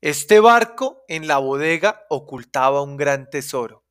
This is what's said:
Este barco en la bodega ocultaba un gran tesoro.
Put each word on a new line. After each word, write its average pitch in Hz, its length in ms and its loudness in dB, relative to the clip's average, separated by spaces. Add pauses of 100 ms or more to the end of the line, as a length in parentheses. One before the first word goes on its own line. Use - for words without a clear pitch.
Este 151 380 2
barco 233 680 2
en 160 200 -10
la 143 120 2
bodega 156 720 -2
ocultaba 139 720 -2
un 143 120 -12
gran 139 320 -4
tesoro. 131 640 -10